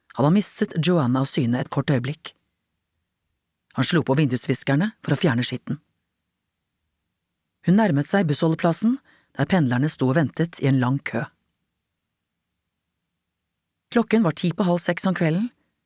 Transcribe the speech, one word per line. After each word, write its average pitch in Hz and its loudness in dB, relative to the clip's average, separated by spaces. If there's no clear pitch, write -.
hadde 135 2
han 170 4
mistet - -2
Joanna 139 2
av 135 -4
syne 123 0
et - -8
kort 143 -2
øyeblikk. 131 -4
Han 127 0
slo 165 0
på 135 0
vindusviskerne 139 0
for 147 0
å - -10
fjerne 123 0
skitten. - -8
Hun 180 4
nærmet 170 2
seg 196 2
bussholdeplassen, 165 0
der - 0
pendlerne 135 2
sto 131 -2
og 131 2
ventet 170 -2
i 139 0
en 135 2
lang 127 0
kø. - -6
Klokken 226 2
var 160 2
ti 175 0
på 202 0
halv 175 2
seks 175 -2
om 185 0
kvelden, 180 0